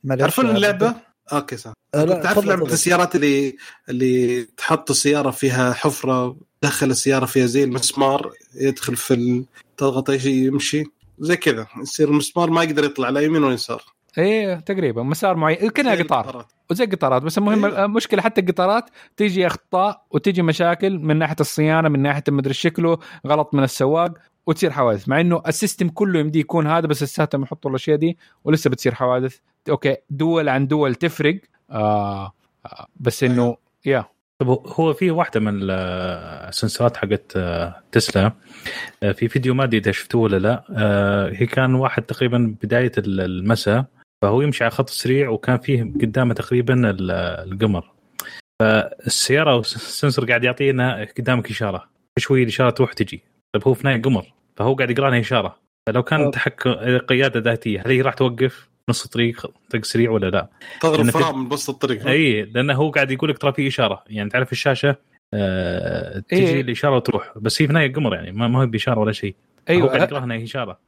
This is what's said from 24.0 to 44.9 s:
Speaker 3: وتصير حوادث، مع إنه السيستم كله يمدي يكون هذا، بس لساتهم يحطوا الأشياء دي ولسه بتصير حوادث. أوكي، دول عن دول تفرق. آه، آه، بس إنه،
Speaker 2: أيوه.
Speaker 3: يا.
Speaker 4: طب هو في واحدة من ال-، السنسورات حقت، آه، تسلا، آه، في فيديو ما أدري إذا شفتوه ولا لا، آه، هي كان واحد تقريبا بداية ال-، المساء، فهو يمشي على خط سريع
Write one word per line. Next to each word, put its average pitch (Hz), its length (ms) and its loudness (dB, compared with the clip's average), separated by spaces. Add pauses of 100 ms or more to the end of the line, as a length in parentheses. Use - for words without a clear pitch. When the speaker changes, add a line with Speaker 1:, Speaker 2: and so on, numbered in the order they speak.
Speaker 3:
وتصير 165 240 2
حوادث، 120 380 0
مع 147 120 4
إنه 170 260 2
السيستم 180 420 -2
كله 185 300 0
يمدي 151 200 0
يكون 156 280 0
هذا، 160 200 4
بس 147 160 0
لساتهم 139 400 -2
يحطوا 143 280 -8
الأشياء 147 260 2
دي 165 200 0 (260)
ولسه 151 260 2
بتصير 127 240 0
حوادث. 127 440 -2 (320)
أوكي، 135 260 0 (140)
دول 156 400 0
عن 135 180 2
دول 139 280 2
تفرق. 165 440 0 (320)
آه، 101 640 -2 (320)
آه، - 220 -18 (120)
بس 123 240 -2
إنه، 123 200 2
Speaker 2:
أيوه. 120 140 -2 (280)
Speaker 3:
يا. 131 200 0 (340)
Speaker 4:
طب 131 100 -6
هو 160 440 0
في 180 180 0
واحدة 160 280 -2
من 104 220 -2
ال-، 95 100 -2 (800)
السنسورات 113 480 0
حقت، 98 380 -4
آه، 87 400 -4 (160)
تسلا، 107 400 2 (720)
آه، 101 80 2
في - 160 -2
فيديو 127 260 0
ما 135 100 2
أدري 113 140 2
إذا 101 140 2
شفتوه - 300 -2
ولا 98 180 2
لا، 110 240 0 (140)
آه، 101 560 2
هي 104 120 0
كان 127 300 2
واحد 131 280 0
تقريبا 120 600 0
بداية 120 340 0
ال-، 98 240 -2
المساء، 104 640 0 (360)
فهو 107 200 4
يمشي 147 220 0
على 113 80 2
خط - 180 -2
سريع 131 400 0